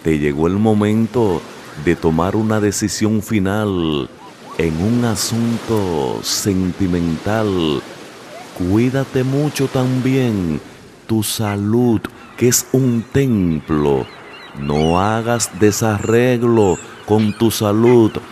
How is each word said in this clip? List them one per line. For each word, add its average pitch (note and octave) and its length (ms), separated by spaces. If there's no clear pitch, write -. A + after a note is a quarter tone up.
Te D#2+ 160
llegó D2 280
el F#2+ 100
momento G#2+ 840
de E2+ 120
tomar E2+ 400
una A2 240
decisión G#2 640
final F#2+ 880
en D#2+ 240
un A#2+ 240
asunto G#2+ 1200
sentimental. F2+ 1600
Cuídate B2+ 680
mucho C#3 440
también B2+ 920
tu A2 160
salud, G#2+ 760
que A#2+ 120
es - 240
un B2 380
templo. D#2+ 960
No D2+ 400
hagas A2 500
desarreglo A2 1200
con G#2 320
tu A2+ 140
salud A2 600